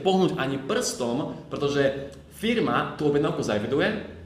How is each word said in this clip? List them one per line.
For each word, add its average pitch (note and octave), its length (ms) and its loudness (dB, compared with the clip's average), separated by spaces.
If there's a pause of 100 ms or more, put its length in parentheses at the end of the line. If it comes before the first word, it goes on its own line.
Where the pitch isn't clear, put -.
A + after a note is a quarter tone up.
pohnúť F#3+ 320 4
ani C3+ 240 -2
prstom, - 880 -2
pretože C#3 640 0 (240)
firma D3+ 640 0
tú D3+ 80 2
objednávku D3+ 320 2
zaeviduje, A#2+ 880 -2